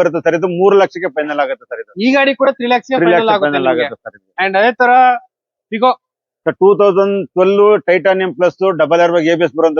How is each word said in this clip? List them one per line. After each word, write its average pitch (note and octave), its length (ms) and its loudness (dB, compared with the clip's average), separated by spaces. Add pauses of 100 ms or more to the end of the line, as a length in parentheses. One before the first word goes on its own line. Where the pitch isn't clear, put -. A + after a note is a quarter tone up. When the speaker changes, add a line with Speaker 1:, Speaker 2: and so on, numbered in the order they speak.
Speaker 1:
ಬರುತ್ತೆ E3 240 -2
ಸರ್ E3 140 0
ಇದು, F3+ 100 -2 (100)
ಮೂರು G3+ 220 4
ಲಕ್ಷಕ್ಕೆ E3+ 340 -4
ಫೈನಲ್ D3 300 -4
ಆಗುತ್ತೆ C3 260 -8
ಸರ್ A2+ 120 -10
ಇದು. - 80 -20 (120)
Speaker 2:
ಈ B3+ 140 0
ಗಾಡಿ C#4 240 0
ಕೂಡ C4+ 160 0
ತ್ರೀ A#3+ 160 -6
ಲ್ಯಾಕ್ಸ್ B3 180 -2
ಗೆ C4 80 0
Speaker 1:
ತ್ರೀ F3 80 0
Speaker 2:
ಫೈನಲ್ F3 220 2
Speaker 1:
ಲ್ಯಾಕ್ಸ್ G#3+ 80 2
Speaker 2:
ಆಗುತ್ತೆ D3+ 180 -2
Speaker 1:
ಫೈನಲ್ C3 140 -2
Speaker 2:
ನಿಮ್ಗೆ. A#2+ 180 -2
Speaker 1:
ಆಗುತ್ತೆ A#2 180 -16
ಸರ್ A2+ 140 -16
ಇದು. - 80 -20 (160)
Speaker 2:
And F#3+ 180 -2
ಅದೇ A#3+ 100 2 (120)
ತರ B3 80 2 (800)
Figo. A3+ 200 -2 (540)
Speaker 1:
ಸರ್, D#3+ 160 -4
ಟೂ F#3+ 80 4 (140)
ತೌಸಂಡ್ G3 340 2 (200)
ಟ್ವೆಲ್ವ್ G3 280 2 (240)
ಟೈಟಾನಿಯಂ F#3 480 0
ಪ್ಲಸ್ F3 220 -2 (240)
ಡಬಲ್ E3+ 220 0
ಏರ್ E3+ 100 0
ಬ್ಯಾಗ್ E3 180 0
ಎ E3 80 -2
ಬಿ E3+ 60 0
ಎಸ್ C3 120 -10
ಬರುವಂತ D#3+ 200 0